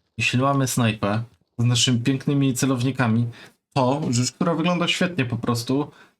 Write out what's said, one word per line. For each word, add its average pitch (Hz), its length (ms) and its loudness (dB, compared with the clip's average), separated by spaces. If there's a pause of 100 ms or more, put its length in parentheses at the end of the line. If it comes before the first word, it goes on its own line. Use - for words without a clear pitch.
(180)
Jeśli 113 200 0
mamy 139 280 2
snajpę 110 560 0 (360)
z 117 60 2
naszymi 123 360 2
pięknymi 135 540 0
celownikami, 127 720 0 (480)
to 135 260 2 (100)
rzecz, 123 220 0
która 170 220 0
wygląda 170 340 0
świetnie 175 360 -2
po 117 120 -4
prostu. 131 540 -2 (300)